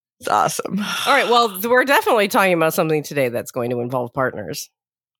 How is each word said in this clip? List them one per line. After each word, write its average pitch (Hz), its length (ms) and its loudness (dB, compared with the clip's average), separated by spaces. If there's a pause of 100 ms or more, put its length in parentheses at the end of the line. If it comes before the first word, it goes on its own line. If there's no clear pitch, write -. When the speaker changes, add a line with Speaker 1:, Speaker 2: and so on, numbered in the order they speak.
(180)
Speaker 1:
It's - 100 -10
awesome. - 520 0
Speaker 2:
All 208 340 -2
right. 240 160 2
Well, 233 220 4
th-, 185 140 -8
we're 247 180 4
definitely 277 440 2
talking 190 240 4
about 160 220 2
something 156 300 0
today 139 240 -2
that's 117 240 -8
going 123 180 -4
to 123 100 -4
involve 123 320 -4
partners. 127 560 -4 (520)